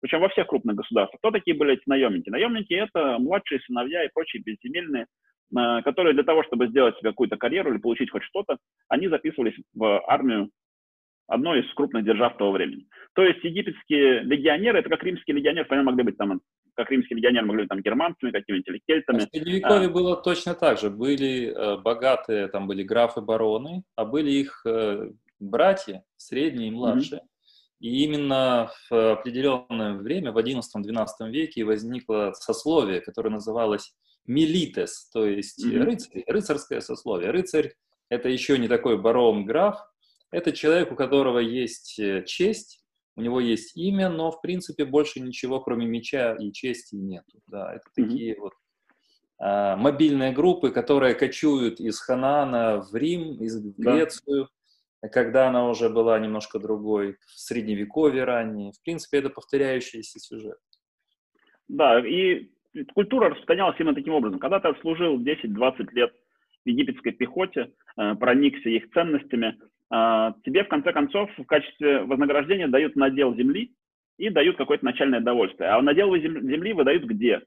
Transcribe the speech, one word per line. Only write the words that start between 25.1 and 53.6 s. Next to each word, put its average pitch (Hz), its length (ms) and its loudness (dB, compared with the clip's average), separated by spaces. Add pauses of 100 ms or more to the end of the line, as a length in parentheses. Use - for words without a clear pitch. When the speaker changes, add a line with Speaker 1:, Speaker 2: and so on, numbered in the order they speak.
Speaker 2:
братья, 110 680 0 (120)
средние 127 520 -4
и - 20 -6
Speaker 1:
Мгм. 113 100 -8
Speaker 2:
младшие. 127 400 -2 (600)
И 127 240 -2
именно 135 640 0 (200)
в 110 220 4
определённое 123 840 -2
время, 120 380 -4
в 113 60 0
одиннадцатом-двенадцатом 113 920 -4
веке, 143 340 -4
возникло 110 680 -2
сословие, 113 680 0
которое 110 300 -6
называлось 107 640 -4 (320)
милитес, 151 840 -2
то 110 140 0
есть 101 380 -4
Speaker 1:
Мгм. 120 200 2
Speaker 2:
рыцарь, - 420 -4
рыцарское 147 540 -4
сословие. 104 500 -6
Рыцарь — 156 400 -2 (400)
это 123 180 -4
ещё 131 280 0
не 117 120 0
такой 113 320 0
барон, 113 440 4
граф, 180 320 0 (560)
это 170 200 -2
человек, 160 400 2
у - 20 -8
которого 131 460 2
есть, 117 580 -4
э, 98 260 -2
честь, - 600 -4 (320)
у 110 60 -8
него 123 180 0
есть 117 360 -2
имя, 190 320 0
но, 160 220 -2
в 160 100 -14
принципе, 175 440 -4
больше 139 360 0
ничего, 127 400 -6
кроме 117 260 -2
меча 117 520 -2
и 101 140 -8
чести, 120 420 -8
нету. 98 540 -12
Да, 95 260 -12
это 98 100 -18 (120)
Speaker 1:
Мгм. 113 120 0
Speaker 2:
такие 113 300 -6
вот, 101 140 -12 (840)
а, 101 380 0
мобильные 135 560 2
группы, 123 380 2
которые 127 440 2
кочуют 127 640 0
из 110 200 -6
Ханаана 127 840 0
в 95 120 -18
Рим, 160 480 -4
из, 110 140 -6
в 104 220 -10